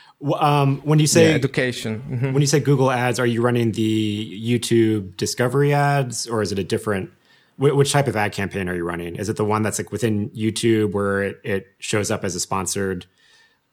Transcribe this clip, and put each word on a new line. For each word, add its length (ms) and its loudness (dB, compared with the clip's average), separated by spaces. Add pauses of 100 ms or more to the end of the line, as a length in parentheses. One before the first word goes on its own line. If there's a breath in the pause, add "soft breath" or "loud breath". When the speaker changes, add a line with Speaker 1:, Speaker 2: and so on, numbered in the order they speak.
(200 soft breath)
Speaker 1:
W-, 220 -2
um, 420 2
when 140 4
you 80 4
say 240 6
Speaker 2:
Yeah, 60 2
education. 680 -4
Mm-hmm. 300 -4
Speaker 1:
when 100 4
you 40 2
say 140 2
Google 300 4
Ads, 280 0
are 80 2
you 140 2
running 320 2
the 840 -2
YouTube 580 2
Discovery 560 0
ads, 540 0
or 160 -2
is 100 -2
it 60 -2
a 60 -2
different, 460 -2 (460 soft breath)
wh-, 180 2
which 180 2
type 160 2
of 80 -2
ad 160 0
campaign 360 -4
are 60 -4
you 100 -4
running? 320 -6
Is 140 -6
it 60 -4
the 80 -2
one 180 0
that's, 160 -2
like, 120 -8
within 400 -2
YouTube 640 0
where 300 0
it, 220 -6
it 220 -4 (120)
shows 320 -2
up 140 -4
as 100 -4
a 60 -4
sponsored, 680 -4 (680 soft breath)